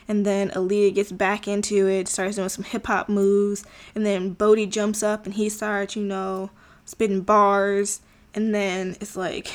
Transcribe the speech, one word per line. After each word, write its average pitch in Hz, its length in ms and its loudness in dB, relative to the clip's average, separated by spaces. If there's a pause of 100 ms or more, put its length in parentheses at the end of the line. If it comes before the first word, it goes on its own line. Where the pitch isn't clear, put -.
And 208 180 0
then 196 260 0
Aaliyah 196 440 2
gets 202 160 0
back 185 380 -2
into 202 400 0
it, 190 180 0
starts 196 300 -4
doing 190 140 -4
some - 160 -8
hip-hop 214 420 -2
moves, 202 560 2 (320)
and 214 100 0
then 196 240 0
Bodhi 214 360 4
jumps 208 360 -2
up, 214 240 -2
and 208 80 -8
he 214 140 0
starts, 208 480 -4
you 208 80 -2
know, 190 460 -4 (340)
spitting 196 380 0
bars. 202 800 4 (320)
And 214 220 0
then 190 460 -2
it's 208 160 -12
like, - 380 -6